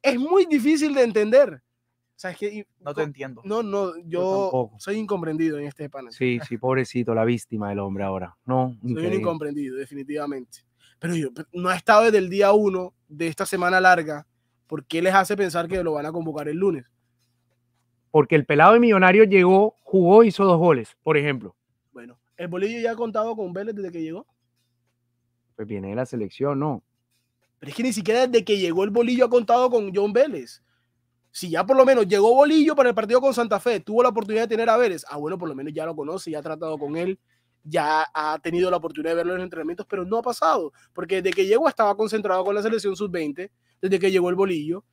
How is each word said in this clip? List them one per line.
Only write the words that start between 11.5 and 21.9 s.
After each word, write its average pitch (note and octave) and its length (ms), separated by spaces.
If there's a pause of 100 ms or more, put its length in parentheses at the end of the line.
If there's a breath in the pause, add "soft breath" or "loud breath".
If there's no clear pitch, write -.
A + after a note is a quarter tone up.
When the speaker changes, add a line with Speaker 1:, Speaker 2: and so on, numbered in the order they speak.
Speaker 1:
no F3 160
ha F#3 80
estado G#3+ 280
desde G#3+ 140
el F#3 120
día G3 220
uno F#3+ 420 (140)
de D3+ 180
esta E3 180
semana F3+ 360
larga. D#3+ 460 (420)
¿Por D3+ 180
qué E3 160
les F#3 120
hace G3 220
pensar E3+ 300
que F#3 160
lo E3 120
van D3 120
a D#3+ 60
convocar D#3 360
el D3+ 100
lunes? F3+ 280 (1200)
Speaker 3:
Porque D3+ 260
el D3 100
pelado D#3 280
de A#3+ 60
Millonarios G3+ 480
llegó, F#3+ 540
jugó, F#3+ 420
hizo G3 200
dos F3 140
goles, D#3 440
por D#3 140
ejemplo. C3+ 380 (380)